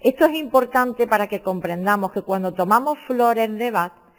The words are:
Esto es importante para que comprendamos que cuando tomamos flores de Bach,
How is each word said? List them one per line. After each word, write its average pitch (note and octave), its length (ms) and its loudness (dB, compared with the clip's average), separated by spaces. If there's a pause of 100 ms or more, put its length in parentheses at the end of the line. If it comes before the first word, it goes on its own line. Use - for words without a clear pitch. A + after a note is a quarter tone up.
Esto - 240 4
es D#4 80 2
importante B3 760 0
para G#3 180 0
que G3+ 140 -6
comprendamos F#3 720 -2
que G3+ 100 -6
cuando F#3+ 300 -4
tomamos A#3 540 0
flores A#3 500 2
de A#3+ 140 -4
Bach, F3+ 240 -2 (240)